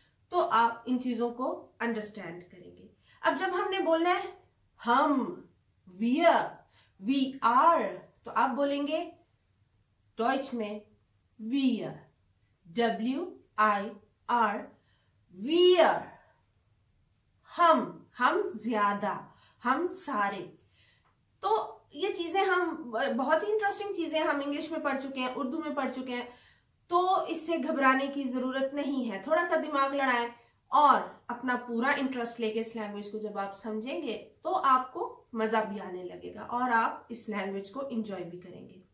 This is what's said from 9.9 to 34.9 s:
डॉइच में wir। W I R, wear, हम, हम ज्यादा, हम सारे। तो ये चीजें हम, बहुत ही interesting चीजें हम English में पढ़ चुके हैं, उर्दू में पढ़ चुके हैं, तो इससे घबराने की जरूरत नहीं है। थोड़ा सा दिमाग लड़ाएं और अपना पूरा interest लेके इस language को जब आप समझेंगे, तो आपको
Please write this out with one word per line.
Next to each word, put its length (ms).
डॉइच 360
में 320
wir। 500
W 720
I 320
R, 380
wear, 540
हम, 640
हम 460
ज्यादा, 720
हम 260
सारे। 680
तो 400
ये 180
चीजें 320
हम, 480
बहुत 260
ही 100
interesting 420
चीजें 260
हम 220
English 300
में 100
पढ़ 180
चुके 200
हैं, 140
उर्दू 240
में 160
पढ़ 160
चुके 220
हैं, 160
तो 360
इससे 320
घबराने 480
की 180
जरूरत 500
नहीं 300
है। 220
थोड़ा 180
सा 120
दिमाग 380
लड़ाएं 380
और 580
अपना 260
पूरा 360
interest 480
लेके 200
इस 160
language 320
को 100
जब 200
आप 160
समझेंगे, 600
तो 80
आपको 840